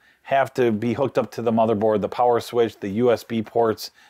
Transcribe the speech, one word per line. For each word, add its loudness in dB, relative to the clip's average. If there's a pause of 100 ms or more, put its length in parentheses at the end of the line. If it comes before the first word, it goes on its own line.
(220)
have 0
to 2
be -2
hooked -2
up -2
to -10
the 0
motherboard, 2
the -2
power 2
switch, -2
the -8
U 0
S -2
B -4
ports, -2 (180)